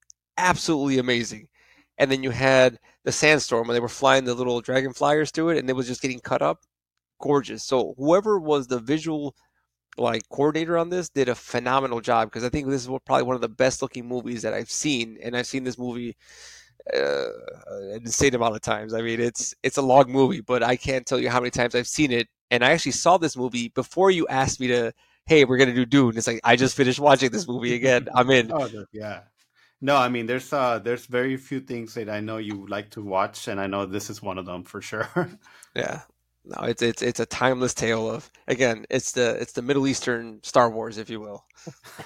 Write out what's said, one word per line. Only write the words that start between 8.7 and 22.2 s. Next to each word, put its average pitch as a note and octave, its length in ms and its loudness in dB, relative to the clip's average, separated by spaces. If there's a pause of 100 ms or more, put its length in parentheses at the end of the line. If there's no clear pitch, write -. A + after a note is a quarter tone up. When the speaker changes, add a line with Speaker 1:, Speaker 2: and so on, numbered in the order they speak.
Speaker 1:
visual, D3+ 560 -4 (640)
like, A#2 320 0
coordinator D#3+ 480 0
on E3+ 120 -2
this F3+ 200 -4
did C3 180 0
a A#2+ 80 2
phenomenal B2 680 -2
job, A2+ 300 2
'cause A#2 120 -6
I B2 60 -2
think C#3+ 180 -4
this C3+ 140 -2
is B2 80 -12
what, C3 160 -8
probably C3 180 2
one B2+ 120 -2
of A#2 60 -6
the A#2 80 0
best C3 320 0
looking B2+ 260 -6
movies A#2+ 340 -6
that G#2+ 120 -2
I've A2 160 -6
seen, A#2 520 -2
and A#2+ 140 -6
I've B2 120 -2
seen C3 160 -6
this B2 140 -6
movie, A#2+ 380 -8 (800)
uh, C#2 340 -2 (400)
an G2+ 380 -12
insane C3 280 2
amount A#2 220 0
of - 60 -12
times. A2 320 -4
I A2+ 80 -2
mean, A#2 180 -2
it's, - 340 -4 (100)
it's C3 140 -2
a C#3+ 40 2
long C3 300 6
movie, C3+ 300 4
but B2 220 -2
I B2 120 2
can't C3 300 -4
tell B2+ 140 0
you B2 100 0
how B2 100 2
many B2 120 -2
times A#2+ 240 0
I've B2 120 -2
seen C#3+ 240 0
it. A#2 160 0 (220)